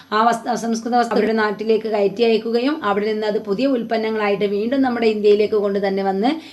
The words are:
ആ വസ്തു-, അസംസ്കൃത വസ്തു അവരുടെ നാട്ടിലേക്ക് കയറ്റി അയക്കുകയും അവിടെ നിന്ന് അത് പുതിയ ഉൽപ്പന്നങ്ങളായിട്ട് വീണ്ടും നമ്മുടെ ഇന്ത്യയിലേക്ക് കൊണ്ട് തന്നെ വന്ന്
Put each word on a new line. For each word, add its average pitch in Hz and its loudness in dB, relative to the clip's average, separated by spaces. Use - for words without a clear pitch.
ആ 214 2
വസ്തു-, 233 0
അസംസ്കൃത 226 -2
വസ്തു 233 0
അവരുടെ 214 2
നാട്ടിലേക്ക് 214 0
കയറ്റി 202 0
അയക്കുകയും 233 0
അവിടെ 208 0
നിന്ന് 214 -4
അത് 214 -2
പുതിയ 214 -2
ഉൽപ്പന്നങ്ങളായിട്ട് 220 0
വീണ്ടും 220 0
നമ്മുടെ 233 0
ഇന്ത്യയിലേക്ക് 214 4
കൊണ്ട് 202 0
തന്നെ 190 -2
വന്ന് 196 0